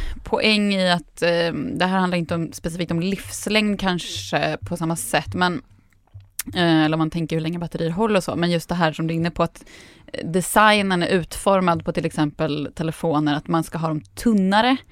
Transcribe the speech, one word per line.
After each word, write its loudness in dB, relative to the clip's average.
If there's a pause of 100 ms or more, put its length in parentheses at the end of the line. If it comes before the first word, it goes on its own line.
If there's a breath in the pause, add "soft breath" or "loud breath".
(220 loud breath)
poäng 2
i 2
att, 0
eh, 2
det -2
här 2
handlar 2
inte -2
om, -4
specifikt -6
om 0
livslängd -2
kanske -2
på -6
samma -2
sätt, -4
men, 0 (920)
eh, 4
eller 2
om 0
man 0
tänker -2
hur -2
länge -4
batterier -4
håller 2
och 4
så, -4
men 2
just -2
det -4
här 2
som -4
du -2
är -2
inne 0
på, -2
att, -4 (480 loud breath)
eh, -8
designen 4
är 0
utformad 2
på -2
till -2
exempel -2
telefoner, 0
att -6
man 2
ska -8
ha -2
dem -4
tunnare, 2 (160 soft breath)